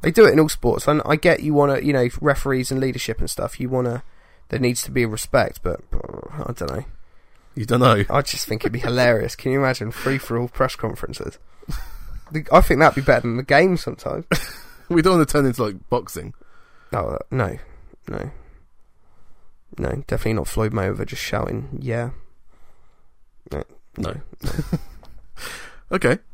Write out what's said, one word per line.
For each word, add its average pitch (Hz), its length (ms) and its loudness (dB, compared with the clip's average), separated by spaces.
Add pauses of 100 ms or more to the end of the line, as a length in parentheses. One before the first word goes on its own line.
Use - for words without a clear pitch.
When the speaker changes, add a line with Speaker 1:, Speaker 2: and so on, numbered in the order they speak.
Speaker 1:
They - 100 2
do 220 140 10
it 151 60 10
in 135 80 6
all 156 100 6
sports, - 380 0
and 147 180 4
I 151 120 2
get 165 240 4
you 151 120 0
wanna, 143 260 4
you 147 120 0
know, 127 160 4 (140)
referees 135 500 0
and 135 80 -2
leadership 127 400 -2
and - 100 0
stuff. - 300 -6
You 127 100 -4
wanna, 123 340 -2 (460)
there - 100 -2
needs 123 240 0
to - 80 -10
be 127 140 2
respect, 110 580 0
but, - 180 -2 (120)
uh, - 540 -4
I 120 60 -6
don't - 180 -6
know. 87 140 -6 (680)
Speaker 2:
You 110 100 -6
don't 120 160 4
know. 113 280 6
Speaker 1:
I 143 120 2
just - 260 -6
think 110 140 -4
it'd - 100 -2
be 123 80 -4
hilarious. 120 560 2
Can - 160 -4
you 135 80 2
imagine 127 320 -2
free 135 260 -4
for 120 220 -4
all 123 80 -4
press - 280 -2
conferences? - 640 -8 (920)
The, 156 200 -6
I 170 100 10
think 139 180 6
that'd 151 160 8
be 139 60 -2
better 127 200 4
than 117 160 -2
the 131 60 -4
game 165 340 4
sometimes. 135 540 -6
Speaker 2:
<laughs> - 40 2 (540)
We 170 120 4
don't 185 120 6
wanna 160 120 6
turn 143 200 2
into, 127 180 0
like, 101 260 -6
boxing. - 440 -4 (600)
Speaker 1:
Oh, - 60 -2 (160)
uh, - 20 -4 (140)
no, - 260 -2 (500)
no, - 240 -8 (1500)
no. 65 120 -4 (180)
Definitely - 260 -2
not 85 140 -2
Floyd 110 240 -2
Mayweather 98 340 -2
just - 160 -10
shouting, - 460 -4 (140)
"Yeah." 120 300 -4 (1400)
No, 71 120 -6 (340)
Speaker 2:
No. - 160 -6 (300)
Speaker 1:
no. - 80 -2
Speaker 2:
<laughs> - 1400 -8
Okay. 175 280 2 (140)